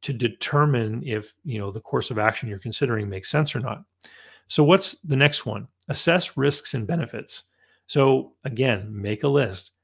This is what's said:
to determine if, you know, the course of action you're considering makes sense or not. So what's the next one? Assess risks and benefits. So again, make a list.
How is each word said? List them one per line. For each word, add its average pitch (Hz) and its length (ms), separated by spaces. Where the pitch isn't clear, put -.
to 143 100
determine 120 880
if, 110 300
you 127 140
know, 101 140
the 107 100
course - 300
of 110 80
action 107 280
you're 104 120
considering 110 500
makes 95 220
sense 151 240
or - 40
not. 120 240
So - 140
what's 180 380
the 147 140
next 139 320
one? 110 200
Assess 170 480
risks 139 380
and 113 100
benefits. - 580
So 135 460
again, 117 460
make 104 340
a 143 40
list. 127 440